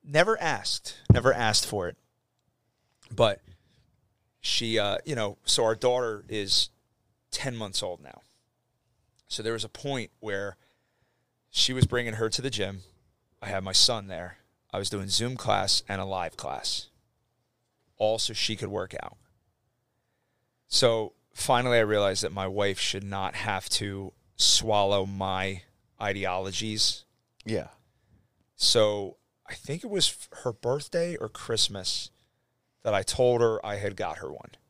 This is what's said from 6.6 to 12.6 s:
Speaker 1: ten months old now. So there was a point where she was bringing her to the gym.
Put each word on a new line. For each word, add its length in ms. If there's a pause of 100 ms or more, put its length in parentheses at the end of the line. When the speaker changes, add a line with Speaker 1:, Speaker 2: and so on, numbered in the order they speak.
Speaker 1:
ten 260
months 260
old 200
now. 200 (1040)
So 140
there 100
was 120
a 40
point 420 (100)
where 360 (960)
she 240
was 120
bringing 280
her 160
to 100
the 100
gym. 300 (640)